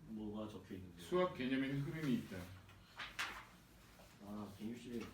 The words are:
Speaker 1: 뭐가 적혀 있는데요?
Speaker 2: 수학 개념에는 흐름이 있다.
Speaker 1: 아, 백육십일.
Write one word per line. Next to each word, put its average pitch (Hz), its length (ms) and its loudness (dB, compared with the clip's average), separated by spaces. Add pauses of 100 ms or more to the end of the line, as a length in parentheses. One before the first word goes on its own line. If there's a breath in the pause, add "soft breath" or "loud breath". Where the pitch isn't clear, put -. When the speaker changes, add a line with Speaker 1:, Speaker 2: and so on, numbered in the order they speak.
Speaker 1:
뭐가 107 380 -4
적혀 95 280 -6
있는데요? - 320 -10
Speaker 2:
수학 180 300 6
개념에는 135 440 4
흐름이 156 340 4
있다. 98 220 0 (1900)
Speaker 1:
아, 104 220 -4 (120)
백육십일. 117 540 -4